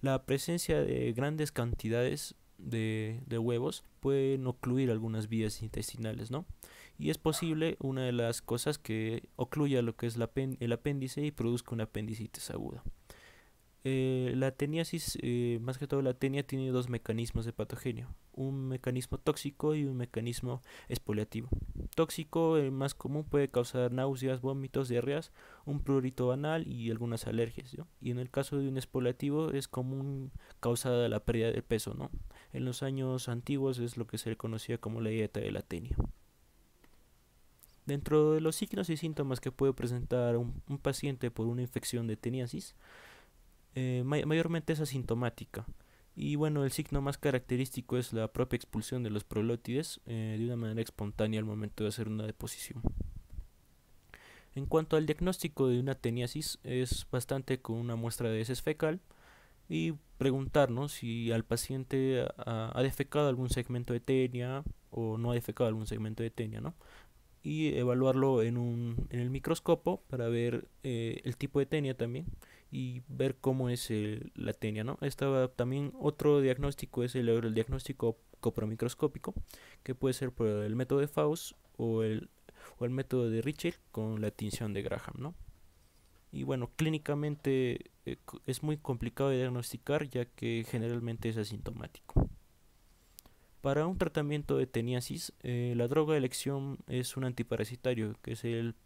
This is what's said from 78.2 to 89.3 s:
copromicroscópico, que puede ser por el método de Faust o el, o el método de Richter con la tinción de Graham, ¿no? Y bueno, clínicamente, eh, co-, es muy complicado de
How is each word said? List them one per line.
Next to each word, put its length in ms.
copromicroscópico, 920
que 120
puede 200
ser 180
por 140
el 280
método 260
de 80
Faust 440
o 260
el, 280
o 80
el 40
método 380
de 140
Richter 360
con 300
la 80
tinción 420
de 100
Graham, 360
¿no? 160
Y 120
bueno, 300
clínicamente, 1200
eh, 180
co-, 220
es 160
muy 160
complicado 500
de 80